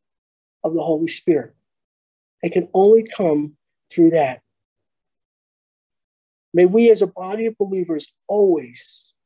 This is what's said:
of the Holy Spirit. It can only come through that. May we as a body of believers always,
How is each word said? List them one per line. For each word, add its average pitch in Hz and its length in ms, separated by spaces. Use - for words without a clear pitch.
of 165 100
the 160 80
Holy 165 260
Spirit. - 460
It 170 100
can 175 220
only 220 320
come 151 400
through 165 200
that. 139 320
May 180 140
we 226 240
as 202 120
a 185 40
body 196 400
of 226 120
believers 180 540
always, 175 840